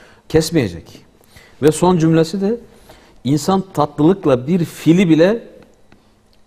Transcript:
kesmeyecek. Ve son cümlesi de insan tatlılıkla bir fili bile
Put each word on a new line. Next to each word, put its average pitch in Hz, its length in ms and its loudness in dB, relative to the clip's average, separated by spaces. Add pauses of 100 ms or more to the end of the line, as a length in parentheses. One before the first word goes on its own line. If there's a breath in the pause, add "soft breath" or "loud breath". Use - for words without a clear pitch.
(300 loud breath)
kesmeyecek. 151 760 -4 (560 soft breath)
Ve 156 100 2
son 180 260 0
cümlesi 160 440 0
de 214 160 -2 (680 loud breath)
insan 165 400 -2 (100)
tatlılıkla 147 760 0
bir 170 180 0
fili 170 440 0
bile 175 340 2 (1040)